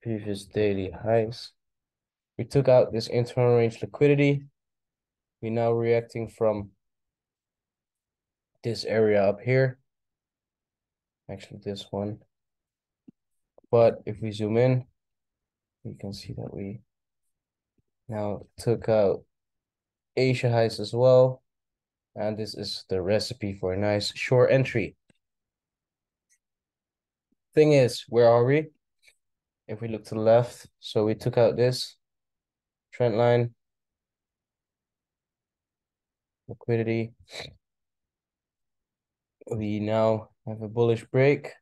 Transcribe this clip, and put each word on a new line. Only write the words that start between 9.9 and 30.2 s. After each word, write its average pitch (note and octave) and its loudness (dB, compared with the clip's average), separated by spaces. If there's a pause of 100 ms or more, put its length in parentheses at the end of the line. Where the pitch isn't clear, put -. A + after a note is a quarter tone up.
Actually, G2+ -16
this G2+ -10
one. G#2 -8 (1500)
But A#2 4
if G#2 -10
we A2 -8
zoom G#2+ -2
in, B2+ 2 (1000)
we G2+ -14
can G2 -12
see - -16
that - -12
we G2+ -12 (1300)
now G#2 -8 (120)
took - -4
out G#2+ 2 (920)
Asia B2+ 0
highs A2+ 0
as G#2 -10
well. B2+ 4 (720)
And G#2 -6
this G#2+ -10
is - -12
the F#2 -4
recipe G2+ -4
for F#2 -6
a F#2 -4
nice G#2 -2
short - 2
entry. B2 0 (2500)
Thing D3+ 6
is, C3 2
where A#2 4
are A#2+ 6
we? D3+ 0 (1000)
If - -12
we A#2 -8
look A2 -8
to - -10
the A2 -4